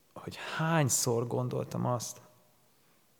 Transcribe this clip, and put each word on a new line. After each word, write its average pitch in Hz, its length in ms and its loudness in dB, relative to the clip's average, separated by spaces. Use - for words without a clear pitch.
hogy - 240 -10
hányszor 135 720 2
gondoltam 123 580 -2
azt, 123 360 -2